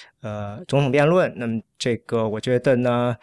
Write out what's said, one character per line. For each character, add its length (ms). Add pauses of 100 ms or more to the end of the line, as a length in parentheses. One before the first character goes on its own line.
(220)
呃， 440
总 140
统 120
辩 140
论。 300
那 100
么 140 (180)
这 200
个 300
我 120
觉 180
得 180
呢， 460